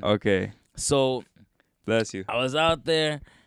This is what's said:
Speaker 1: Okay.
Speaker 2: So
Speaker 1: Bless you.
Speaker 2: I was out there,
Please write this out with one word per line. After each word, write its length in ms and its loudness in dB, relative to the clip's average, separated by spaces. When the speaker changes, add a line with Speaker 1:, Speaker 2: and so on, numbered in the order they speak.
Speaker 1:
Okay. 480 2
Speaker 2:
So 480 0
Speaker 1:
Bless 280 0
you. 140 -8
Speaker 2:
I 80 -4
was 180 -2
out 300 0
there, 360 0